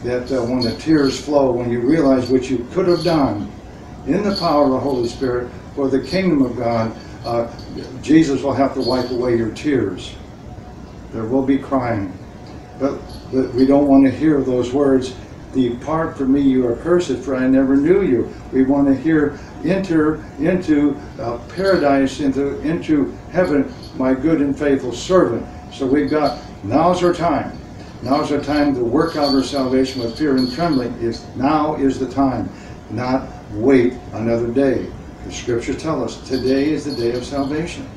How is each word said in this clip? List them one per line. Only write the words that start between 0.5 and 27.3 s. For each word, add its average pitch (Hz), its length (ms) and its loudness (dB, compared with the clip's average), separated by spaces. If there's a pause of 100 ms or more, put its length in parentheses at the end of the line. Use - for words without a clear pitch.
the 113 160 -2
tears 143 440 2
flow, 139 340 2
when 117 180 0
you 120 80 0
realize 135 500 4
what 127 200 2
you 117 240 -2
could 175 160 2
have 165 140 2
done 131 460 2 (560)
in 160 160 2
the 202 140 0
power 151 300 2
of 135 40 4
the 131 100 2
Holy 123 280 -2
Spirit 123 420 -4 (240)
for 139 140 -2
the 131 120 2
kingdom 165 440 2
of 113 120 -2
God, 117 400 -2 (300)
uh, 117 260 -2 (520)
Jesus 143 400 4
will 139 100 0
have 131 220 0
to 135 60 -4
wipe 123 280 0
away 120 260 0
your 113 140 0
tears. 107 640 -2 (1000)
There 113 140 -6
will 127 160 2
be 131 160 2
crying. 117 580 -2 (640)
But, 135 200 -2 (340)
but 127 220 0
we 131 100 6
don't 139 220 6
want 135 180 8
to 127 60 4
hear 143 300 2
those 123 300 0
words, 135 440 2 (400)
"Depart 135 600 0
from 135 160 2
me, 143 80 4
you 127 300 4
accursed, 165 480 2
for 135 160 -4
I 127 120 2
never 135 280 4
knew 175 280 4
you." 123 280 0 (220)
We 131 100 4
want 139 260 2
to 135 40 6
hear, 151 460 0 (240)
"Enter 160 600 0 (140)
into, 147 580 2 (240)
uh, 120 200 -6 (160)
paradise, 147 640 2
into, 139 400 0
into 151 580 0 (140)
heaven, 151 420 0 (240)
my 131 160 2
good 147 260 2
and 139 160 0
faithful 131 360 0
servant." 123 560 2 (260)
So 135 140 -4
we've 139 240 2
got, 147 260 0 (260)
now's 165 400 2
our 175 100 4
time. 151 440 -2 (460)